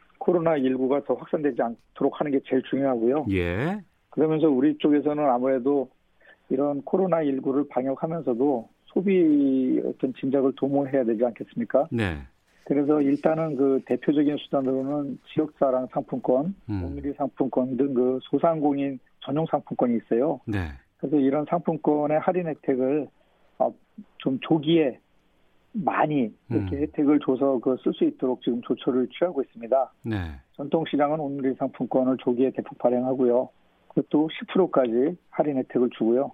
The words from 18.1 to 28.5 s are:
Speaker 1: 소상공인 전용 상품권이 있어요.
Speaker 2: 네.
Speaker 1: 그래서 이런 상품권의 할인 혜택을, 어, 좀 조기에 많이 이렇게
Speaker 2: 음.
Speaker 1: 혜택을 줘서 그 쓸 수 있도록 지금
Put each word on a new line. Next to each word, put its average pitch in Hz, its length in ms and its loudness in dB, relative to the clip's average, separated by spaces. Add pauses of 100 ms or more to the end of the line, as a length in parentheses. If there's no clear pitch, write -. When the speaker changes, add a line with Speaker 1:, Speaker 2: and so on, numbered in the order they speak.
Speaker 1:
소상공인 143 760 0 (220)
전용 151 260 -2
상품권이 127 500 -2
있어요. 123 480 -2
Speaker 2:
네. 98 220 -4 (300)
Speaker 1:
그래서 143 200 2
이런 139 320 2
상품권의 151 680 0
할인 180 280 0
혜택을, 135 600 -2 (520)
어, 120 140 0 (460)
좀 135 220 -2
조기에 156 580 2 (720)
많이 139 580 0 (180)
이렇게 104 280 0
Speaker 2:
음. 143 40 -2
Speaker 1:
혜택을 147 440 2
줘서 135 340 2
그 127 200 0
쓸 - 140 -2
수 - 100 -2
있도록 131 380 -2
지금 120 200 -2